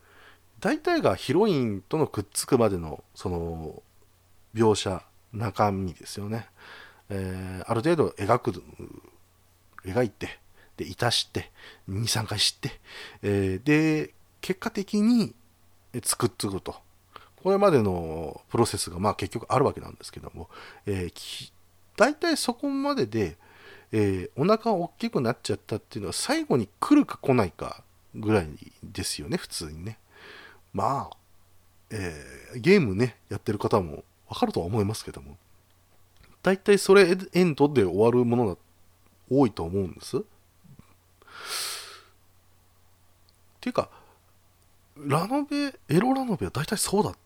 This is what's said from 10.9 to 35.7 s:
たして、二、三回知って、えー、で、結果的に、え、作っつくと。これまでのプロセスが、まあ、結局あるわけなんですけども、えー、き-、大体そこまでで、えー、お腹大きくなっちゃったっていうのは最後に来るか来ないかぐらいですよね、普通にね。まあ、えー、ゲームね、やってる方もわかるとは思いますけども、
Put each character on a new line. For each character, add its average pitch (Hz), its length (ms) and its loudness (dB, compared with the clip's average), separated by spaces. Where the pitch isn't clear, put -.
た 117 160 0
し - 200 -2
て、 - 200 -6
二、 101 200 -4
三 110 180 -2
回 107 120 -6
知 - 180 0
っ - 40 -20
て、 - 180 -8
え 98 400 0
ー、 - 20 -12
で、 156 500 2
結 - 180 -6
果 233 100 -6
的 208 300 -2
に、 220 340 4
え、 127 100 -8
作 - 220 0
っ - 100 0
つ 107 120 -4
く 95 120 -6
と。 - 160 -10
こ 185 80 2
れ 196 80 4
ま 202 120 6
で 131 120 6
の 82 680 -4
プ 110 80 0
ロ 113 80 6
セ - 100 -2
ス - 140 -4
が、 87 80 -10
ま 101 120 2
あ、 - 40 2
結 - 180 -6
局 117 160 -8
あ 127 100 2
る 139 60 4
わ 101 80 2
け - 80 -10
な - 80 -14
ん - 60 -16
で - 100 -20
す - 80 -18
け - 80 -16
ど - 140 -16
も、 82 160 -14
え 95 220 -4
ー、 82 60 -8
き-、 - 400 -14
大 262 180 4
体 339 220 -2
そ - 160 -2
こ 285 160 -6
ま 277 260 -2
で 185 120 -2
で、 104 320 -2
え 98 360 0
ー、 - 80 -20
お 131 80 0
腹 220 280 2
大 175 260 -2
き 233 120 -6
く 165 120 -2
な 117 100 0
っ - 100 -8
ち - 120 -2
ゃ - 20 -4
っ - 20 -6
た - 180 -8
っ - 20 -2
て - 200 -16
い - 20 -10
う - 20 -10
の 98 60 -6
は - 40 -6
最 311 320 -2
後 170 140 2
に - 100 -2
来 - 140 2
る 294 120 6
か - 100 -10
来 - 160 0
な 151 140 4
い 80 40 -6
か - 320 -12
ぐ 110 200 0
ら 95 80 4
い 78 60 -8
で 92 200 -8
す - 180 -6
よ 71 60 -12
ね、 175 100 -2
普 - 100 -16
通 78 240 -10
に 80 100 -12
ね。 110 160 -12
ま 113 400 -4
あ、 - 40 -20
え 95 240 -6
ー、 127 40 -10
ゲ 170 200 6
ー - 20 4
ム 104 140 2
ね、 117 220 0
や 101 100 -6
っ - 20 -20
て - 120 -4
る 104 60 -4
方 110 220 2
も 76 240 -8
わ - 80 -12
か - 100 0
る - 60 0
と 98 80 -2
は 82 60 -2
思 107 140 0
い 101 40 2
ま 107 100 -2
す - 100 -12
け - 60 -14
ど - 100 -12
も、 71 160 -18